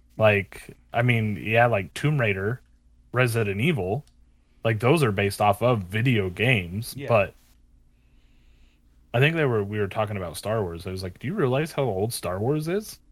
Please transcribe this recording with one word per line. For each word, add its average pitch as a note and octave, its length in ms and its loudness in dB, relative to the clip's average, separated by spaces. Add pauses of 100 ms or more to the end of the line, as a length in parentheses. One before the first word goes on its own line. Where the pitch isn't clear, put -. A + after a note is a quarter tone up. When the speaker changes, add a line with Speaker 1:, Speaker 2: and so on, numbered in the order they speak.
(180)
Speaker 1:
Like, G#2 580 2 (160)
I A#2 80 0
mean, A2+ 420 0
yeah, A2+ 240 4
like, G2+ 280 -2
Tomb D3 260 0
Raider, G2+ 400 -2 (520)
Resident A2+ 500 0
Evil, B2+ 420 -2 (580)
like, A2+ 160 0
those C#3+ 240 4
are A2+ 80 2
based G2+ 300 -2
off G#2 220 4
of A#2 220 2
video G#2+ 440 0
games, G2 640 -2
Speaker 2:
Yeah. C3+ 140 -10
Speaker 1:
but G#2+ 260 2 (1800)
I B2 60 4
think D#3+ 160 4
they D3+ 100 2
were, A2+ 180 0
we G#2+ 140 -6
were G2 100 0
talking G#2+ 300 -4
about E2 180 -8
Star A2 260 -2
Wars. E2+ 240 -8
I F#2 40 -6
was F#2+ 120 -8
like, F#2+ 160 -10
"Do - 80 -10
you D#3 80 -4
realize D3+ 380 0
how C#3 120 -2
old G#2+ 280 -2
Star F2+ 260 -6
Wars D3+ 300 -2
is?" G#3 320 -6 (120)